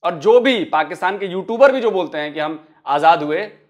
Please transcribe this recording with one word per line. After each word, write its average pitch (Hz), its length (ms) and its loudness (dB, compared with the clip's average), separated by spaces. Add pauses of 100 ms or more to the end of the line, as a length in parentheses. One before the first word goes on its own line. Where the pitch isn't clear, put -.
और 175 140 -4
जो 214 220 6
भी 233 240 0
पाकिस्तान 170 540 -4
के 196 80 -8
YouTuber 220 460 2
भी 262 80 -2
जो 233 100 0
बोलते 175 280 -6
हैं 151 160 -8
कि 156 60 -8
हम 156 260 -6 (200)
आज़ाद 151 360 2
हुए 170 280 -4 (200)